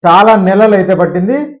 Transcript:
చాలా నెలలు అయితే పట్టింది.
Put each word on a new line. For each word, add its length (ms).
చాలా 320
నెలలు 400
అయితే 200
పట్టింది. 420